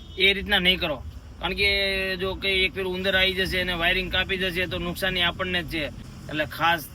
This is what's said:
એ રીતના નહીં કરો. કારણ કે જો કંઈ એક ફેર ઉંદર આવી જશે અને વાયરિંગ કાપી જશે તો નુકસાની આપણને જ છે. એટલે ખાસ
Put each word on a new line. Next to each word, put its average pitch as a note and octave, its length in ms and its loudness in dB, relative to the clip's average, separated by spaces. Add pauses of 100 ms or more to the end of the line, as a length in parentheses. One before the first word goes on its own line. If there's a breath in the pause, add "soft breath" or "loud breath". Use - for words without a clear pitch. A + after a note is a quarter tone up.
(180)
એ F#3+ 140 6
રીતના G3 260 2
નહીં F#3 200 4
કરો. D#3+ 240 -2 (380)
કારણ F#3 140 -2
કે G3 600 0
જો F#3+ 180 -2
કંઈ G3 180 -2
એક F#3+ 220 2
ફેર F#3+ 100 -2
ઉંદર F#3 320 2
આવી F#3+ 160 4
જશે F#3 280 0
અને F3+ 120 0
વાયરિંગ F3+ 400 0
કાપી F#3 240 0
જશે F3+ 300 0
તો F3+ 120 -4
નુકસાની F3 440 -2
આપણને F3+ 400 0
જ D#3 40 -8
છે. D#3 200 -4 (420)
એટલે D3+ 160 -2
ખાસ D#3+ 500 0